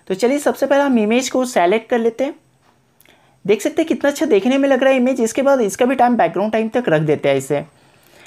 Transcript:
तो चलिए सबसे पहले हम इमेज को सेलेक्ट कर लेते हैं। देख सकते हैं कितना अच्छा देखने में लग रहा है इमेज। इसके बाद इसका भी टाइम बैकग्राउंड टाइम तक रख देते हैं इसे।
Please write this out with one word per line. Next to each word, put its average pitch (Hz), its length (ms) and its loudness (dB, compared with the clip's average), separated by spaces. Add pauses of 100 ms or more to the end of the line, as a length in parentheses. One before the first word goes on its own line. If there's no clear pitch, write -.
तो 185 80 -4
चलिए 254 240 0
सबसे 277 260 -2
पहले 277 180 2
हम 254 160 2
इमेज 233 300 0
को 254 180 -2
सेलेक्ट 175 420 0
कर 240 100 0
लेते 226 240 -2
हैं। 294 120 -6 (1080)
देख 214 160 0
सकते 302 200 -2
हैं 320 60 0
कितना 285 220 -2
अच्छा 285 180 -4
देखने 254 300 2
में 277 120 2
लग 262 140 2
रहा 269 100 4
है 262 60 2
इमेज। 254 220 0
इसके 226 200 -2
बाद 269 200 2
इसका 208 240 -2
भी 262 100 0
टाइम 240 220 2
बैकग्राउंड 214 340 0
टाइम 220 180 -2
तक 247 200 -2
रख 156 140 2
देते 143 260 0
हैं 139 80 2
इसे। 143 260 -4 (640)